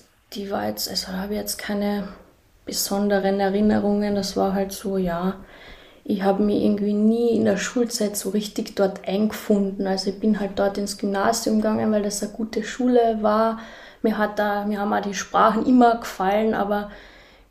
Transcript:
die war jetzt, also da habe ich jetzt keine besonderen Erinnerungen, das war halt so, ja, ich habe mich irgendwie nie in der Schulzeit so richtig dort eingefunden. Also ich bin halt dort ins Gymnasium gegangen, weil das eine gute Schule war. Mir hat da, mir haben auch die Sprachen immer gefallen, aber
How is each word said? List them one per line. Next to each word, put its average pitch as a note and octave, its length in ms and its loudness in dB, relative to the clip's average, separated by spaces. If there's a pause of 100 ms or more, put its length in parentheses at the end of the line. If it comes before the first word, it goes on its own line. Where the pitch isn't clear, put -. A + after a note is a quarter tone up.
(340)
die G3+ 180 -8
war G#3 160 -4
jetzt, G#3+ 220 -6
also F#3+ 220 -8
da F#3 80 -6
habe G3+ 140 -6
ich G#3 60 -4
jetzt G#3 180 -8
keine G3+ 500 -2 (580)
besonderen G3 720 0
Erinnerungen, G#3 760 2
das G3 220 -4
war G3 160 2
halt G3 180 -2
so, G3 260 -4
ja, F3+ 380 -2 (720)
ich G3+ 140 -2
habe G3 220 2
mich G#3 200 2
irgendwie G#3 300 2
nie A3+ 420 4
in A3 100 2
der G3+ 120 2
Schulzeit G#3+ 580 -2
so - 140 -6
richtig G#3+ 460 -4
dort F#3+ 320 0
eingefunden. G3+ 800 0
Also F#3+ 240 -2
ich - 80 -6
bin G#3+ 200 2
halt G3 180 -4
dort G3+ 200 0
ins G3+ 220 -6
Gymnasium A3 580 0
gegangen, A3 340 0
weil G#3 120 2
das G3+ 180 -4
eine G3+ 100 -6
gute A3 320 -6
Schule A#3+ 580 2
war. A3 380 2 (440)
Mir G#3+ 160 0
hat G#3 180 -2
da, G#3 280 0
mir G#3 140 -2
haben G3+ 140 -2
auch G3+ 80 2
die G3+ 140 -4
Sprachen G3+ 500 2
immer A#3+ 320 6
gefallen, G#3+ 560 0
aber G#3 380 -2 (600)